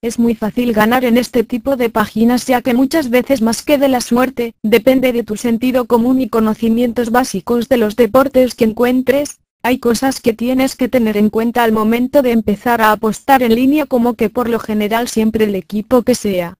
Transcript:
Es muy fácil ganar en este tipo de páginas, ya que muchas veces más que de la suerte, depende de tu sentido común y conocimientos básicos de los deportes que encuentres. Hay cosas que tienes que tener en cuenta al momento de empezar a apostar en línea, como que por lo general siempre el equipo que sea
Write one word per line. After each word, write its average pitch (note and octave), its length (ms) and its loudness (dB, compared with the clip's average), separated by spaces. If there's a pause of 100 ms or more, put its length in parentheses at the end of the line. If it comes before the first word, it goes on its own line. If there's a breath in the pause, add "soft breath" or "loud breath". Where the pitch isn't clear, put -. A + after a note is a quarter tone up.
Es A#3 160 -6
muy A#3 160 2
fácil A#3 400 -2
ganar A3+ 320 2
en A#3 100 0
este A#3+ 280 0
tipo B3 320 -4
de A#3+ 160 -2
páginas, A3+ 560 0
ya B3 160 0
que B3+ 100 0
muchas C4+ 380 0
veces B3 320 0
más A3 180 -2
que D4 160 0
de C#4 100 2
la B3 140 0
suerte, A#3+ 640 -2
depende B3 500 2
de A#3 80 -2
tu G#3+ 140 -6
sentido A#3+ 500 -2
común B3 360 2
y B3+ 60 -2
conocimientos A3+ 840 0
básicos A#3+ 580 -2
de C4 80 2
los G#3+ 180 -2
deportes B3+ 600 2
que A#3 100 0
encuentres. B3+ 760 0 (240)
Hay B3+ 140 0
cosas A#3+ 400 -2
que A3+ 140 -2
tienes B3+ 420 -2
que B3 140 -2
tener A3 260 0
en G#3+ 140 2
cuenta A3+ 340 -2
al A3+ 80 2
momento A#3 500 0
de B3 100 0
empezar A3+ 500 -2
a G#3+ 100 4
apostar A3 520 0
en A3+ 120 2
línea, C4+ 300 2
como A#3+ 300 0
que G#3+ 140 -2
por A#3+ 200 -4
lo A3+ 100 -2
general G#3+ 480 -2
siempre A3 380 0
el G3+ 100 -4
equipo G#3+ 480 -2
que B3 120 2
sea F3+ 440 -4